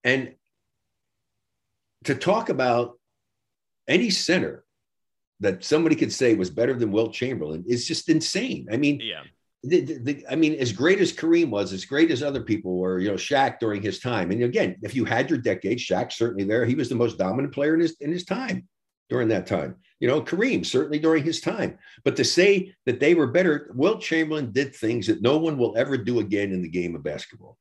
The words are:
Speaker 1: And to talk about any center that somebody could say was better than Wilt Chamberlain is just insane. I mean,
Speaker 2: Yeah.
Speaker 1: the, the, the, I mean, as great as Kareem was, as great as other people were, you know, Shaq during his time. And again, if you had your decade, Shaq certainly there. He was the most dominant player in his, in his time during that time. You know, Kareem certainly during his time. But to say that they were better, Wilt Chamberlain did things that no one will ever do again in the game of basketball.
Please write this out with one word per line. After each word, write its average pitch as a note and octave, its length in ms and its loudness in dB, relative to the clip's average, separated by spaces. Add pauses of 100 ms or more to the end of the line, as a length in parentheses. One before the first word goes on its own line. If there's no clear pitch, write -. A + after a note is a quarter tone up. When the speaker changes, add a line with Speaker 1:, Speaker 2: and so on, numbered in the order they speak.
Speaker 1:
And B2+ 320 0 (1700)
to C3+ 100 0
talk G#3 340 0
about B2 500 0 (880)
any G#3 220 2
center - 540 -2 (760)
that G2 240 -2
somebody D#3 320 2
could A#2+ 180 -2
say A#2+ 220 4
was F#2 140 -2
better B2 240 0
than A#2 180 -2
Wilt A2+ 220 0
Chamberlain F2+ 540 -6
is A#2+ 200 -2
just D#3+ 220 -6
insane. F#3+ 600 0
I A#2 60 -2
mean, C#3+ 240 2
Speaker 2:
Yeah. F2 220 -10 (400)
Speaker 1:
the, D3+ 180 2
the, C#3+ 180 -6
the, C#3 300 -6
I C3+ 60 -2
mean, D#3 200 2
as B2+ 160 -2
great D#3+ 280 2
as F#3 120 2
Kareem E3 380 2
was, G2+ 240 -2
as F#2 120 -10
great D#3+ 260 2
as C3+ 120 -2
other C#3 200 -4
people F#2 340 -2
were, F#2 220 0
you G2 100 0
know, G2 60 -2
Shaq C3 440 0
during G#2 220 -2
his G2 180 -4
time. G2+ 320 -2
And A#2 120 0
again, B2 400 0
if G#2 120 -8
you B2 100 0
had B2+ 240 0
your C#3 100 0
decade, G#2 400 -2
Shaq - 340 -2
certainly G2+ 320 -2
there. A2+ 200 2
He B2 100 0
was D3+ 140 -2
the B2+ 60 -2
most A2+ 220 0
dominant B2 360 -2
player D3 200 0
in D#3+ 80 2
his, D#3+ 180 -2
in C#3+ 120 -6
his F3+ 140 -6
time A#3 420 -6 (420)
during A#2+ 200 0
that F#2+ 180 0
time. D2 280 -2 (240)
You - 80 2
know, D3 140 2
Kareem G#3 440 0
certainly D3+ 340 0
during D#3+ 240 4
his D#3+ 180 -2
time. F3+ 360 -4 (260)
But C3+ 140 2
to C3 60 2
say F#3 500 4 (120)
that B2 140 0
they D#3 160 6
were D3 120 4
better, D3+ 480 2
Wilt F#3 260 2
Chamberlain D#3 500 -2
did C3 240 -2
things A2+ 320 -2
that G#2+ 140 0
no C3 160 4
one D#3+ 200 0
will A#2 200 0
ever C3+ 200 0
do A#2 220 0
again G2+ 340 -2
in F2+ 80 -2
the E2 80 -6
game F2 260 -4
of D2 80 -12
basketball. - 580 -12